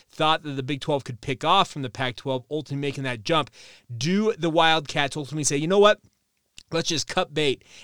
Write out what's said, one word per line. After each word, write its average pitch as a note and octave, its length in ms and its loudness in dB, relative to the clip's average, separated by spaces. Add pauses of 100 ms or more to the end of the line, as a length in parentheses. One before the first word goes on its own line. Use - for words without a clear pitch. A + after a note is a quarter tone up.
(100)
thought D#3 320 0
that C#3+ 140 -8
the C3+ 80 -4
Big C#3 160 -4
twelve C#3+ 240 -2
could B2 160 -12
pick C#3 240 -6
off F3+ 260 4
from D3 120 -8
the B2+ 80 -6
Pac-twelve, B2+ 600 -6
ultimately C#3+ 300 -6
making C#3 240 -4
that A#2+ 180 -6
jump. D#3 260 0 (480)
Do G3 400 2
the D#3+ 140 -2
Wildcats D#3+ 640 2
ultimately D3 280 -6
say, C#3+ 120 0
"You D#3 120 -2
know G3 100 4
what? G#3 220 6 (720)
Let's E3 180 -4
just D#3 180 -2
cut F#3 280 -2
bait D3 300 0 (200)